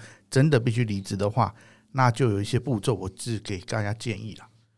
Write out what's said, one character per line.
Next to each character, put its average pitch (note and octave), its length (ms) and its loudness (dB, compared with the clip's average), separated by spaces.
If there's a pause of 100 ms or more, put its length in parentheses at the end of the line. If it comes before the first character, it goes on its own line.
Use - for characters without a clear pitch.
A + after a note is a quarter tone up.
(300)
真 C3+ 200 4
的 C3+ 100 6
必 A#2+ 100 0
须 A#2 140 2
离 G#2 160 -2
职 F#2+ 160 -6
的 G2+ 140 0
话， G#2+ 260 0 (380)
那 B2+ 180 4
就 B2 180 2
有 G2+ 120 2
一 - 20 -2
些 - 160 0
步 A2+ 220 -2
骤， B2+ 120 0
我 F#2 140 -4
自 - 320 -8
给 F#2+ 200 -8
大 A2 220 -4
家 G#2 120 -4
建 A2 280 -6
议 A2 140 -12
啦。 - 140 -20 (280)